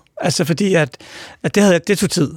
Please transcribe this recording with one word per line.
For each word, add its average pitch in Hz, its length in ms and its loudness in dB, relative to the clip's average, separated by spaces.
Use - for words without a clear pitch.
Altså, - 240 -2
fordi 190 300 0
at, 151 220 0
at - 120 -2
det 208 80 4
havde, 185 240 4
det 196 120 0
tog 190 120 0
tid. 139 260 -2